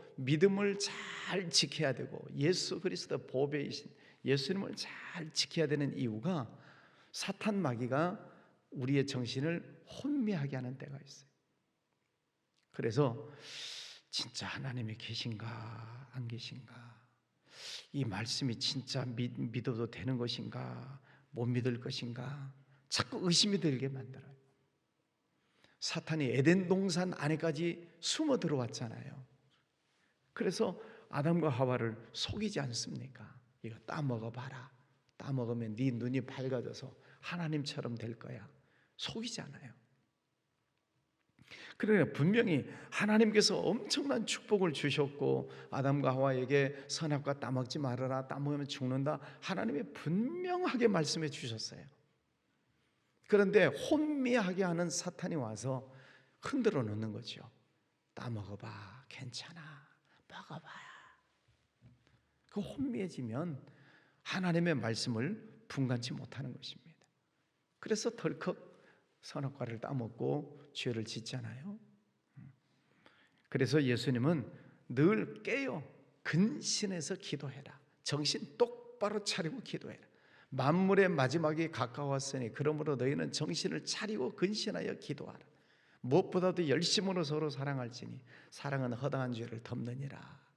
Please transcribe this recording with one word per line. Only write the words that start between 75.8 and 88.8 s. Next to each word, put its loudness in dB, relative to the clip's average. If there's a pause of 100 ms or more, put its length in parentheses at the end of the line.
근신해서 0
기도해라. -8 (240)
정신 -2
똑바로 0
차리고 -2
기도해라. -10 (420)
"만물의 6
마지막이 4
가까웠으니 -2
그러므로 0
너희는 0
정신을 -2
차리고 -2
근신하여 -2
기도하라. -8 (640)
무엇보다도 4
열심으로 4
서로 0
사랑할지니 -4 (300)
사랑은 -2